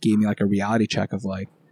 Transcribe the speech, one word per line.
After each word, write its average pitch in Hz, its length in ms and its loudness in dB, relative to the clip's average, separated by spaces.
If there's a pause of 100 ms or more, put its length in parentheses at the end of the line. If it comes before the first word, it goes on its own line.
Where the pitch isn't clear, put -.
gave 107 180 2
me, 107 80 4
like, 104 140 0
a 104 60 2
reality 101 400 2
check 104 260 -2
of, 98 120 -6
like, 95 240 -6 (240)